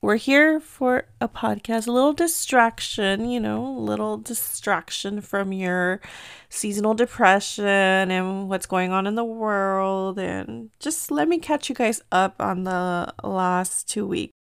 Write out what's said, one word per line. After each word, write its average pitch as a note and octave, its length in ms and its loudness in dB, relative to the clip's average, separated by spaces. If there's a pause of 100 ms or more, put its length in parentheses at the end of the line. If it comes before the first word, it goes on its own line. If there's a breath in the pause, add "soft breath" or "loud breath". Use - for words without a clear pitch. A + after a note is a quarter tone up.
we're G#3 140 4
here D4 440 6
for B3+ 460 0 (160)
a A#3+ 60 -2
podcast, A3 600 -2
a A#3+ 40 -2
little C4+ 220 4
distraction, A#3 1160 0
you B3 100 -2
know, G#3+ 260 -2
a C4 140 -8
little G#3+ 380 -2
distraction G#3 1040 -4
from G3 320 -2
your F3+ 480 0 (480 loud breath)
seasonal G#3 440 0
depression G#3+ 720 4
and F#3+ 840 2
what's F#3+ 160 -4
going F#3 260 0
on F#3+ 160 0
in G#3+ 80 -2
the A#3 80 -2
world. G3 960 0
And G3 500 -6 (100)
just - 320 -6
let D4+ 160 0
me E4+ 120 2
catch D4+ 300 -4
you B3+ 60 -4
guys A3+ 260 0 (100)
up F#3+ 280 2
on F#3 240 -2
the F3+ 500 -2 (100)
last F#3 680 -2
two G#3 180 -4
weeks. F3 340 -4